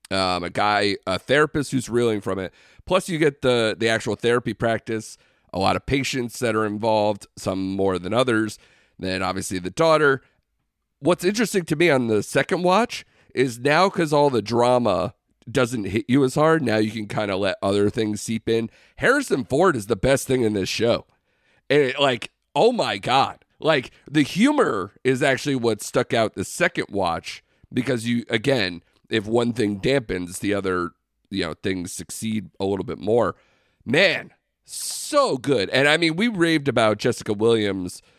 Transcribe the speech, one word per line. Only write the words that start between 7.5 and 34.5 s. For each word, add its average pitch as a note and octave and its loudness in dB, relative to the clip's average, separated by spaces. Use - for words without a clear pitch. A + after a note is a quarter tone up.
more F#2+ 0
than F2+ -8
others. A2+ 0
Then, F#2 -4
obviously, F#2 -4
the F2+ -6
daughter. D#3 2
What's E3+ 0
interesting G#3 0
to D#3 -2
me E3+ 4
on B2+ 2
the G#2+ 2
second D#3+ -2
watch F#3+ 0
is B2 0
now, D3+ 2
'cause E3+ -2
all D3 4
the A#2 0
drama A#2 2
doesn't A#2+ 0
hit F#2+ -2
you C3+ 4
as C3 0
hard, D#3+ 4
now A2 0
you A2 2
can A2 -8
kinda G2+ -4
let F#2+ 0
other G2+ 2
things G#2+ -2
seep A2+ -6
in. A2+ 0
Harrison A3+ 2
Ford D3+ 2
is G2+ -6
the A2+ 0
best B2+ 2
thing C3 2
in G#2+ 2
this G2 0
show. G#2+ 0
And D3 4
it, C3+ 0
like, C3 0
oh G#3 4
my B2+ -2
God. A#2 0
Like, D3+ 0
the D3 2
humor E3 0
is C3 2
actually C3+ 0
what A#2 0
stuck - -2
out A2+ 0
the F#2+ -4
second - -4
watch, F2 -4
because B2 -2
you, A#2+ -2
again, G#2 0
if A2 -2
one A#2+ 0
thing G#2 -2
dampens, G2 -4
the G2+ 0
other, F#2 -2
you F#2+ -4
know, D#2 -6
things F#2 -6
succeed G#2+ -8
a G2 -4
little G2 -2
bit D2+ -10
more. G#2 0
Man, C#3+ 0